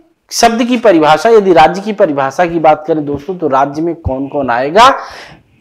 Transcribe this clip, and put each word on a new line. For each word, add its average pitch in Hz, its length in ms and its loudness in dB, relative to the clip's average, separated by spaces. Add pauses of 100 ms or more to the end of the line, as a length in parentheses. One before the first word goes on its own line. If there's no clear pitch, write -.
(320)
शब्द 226 320 0
की 240 140 -2
परिभाषा, 165 520 2
यदि 202 240 4
राज्य 170 280 4
की 208 120 -8
परिभाषा 147 520 0
की 170 140 -6
बात 156 280 2
करें 156 180 -4
दोस्तों, 143 320 -8
तो 165 100 -6
राज्य 143 340 -2
में 170 160 -4
कौन 135 300 -8
कौन 139 240 -6
आएगा, 151 420 2 (680)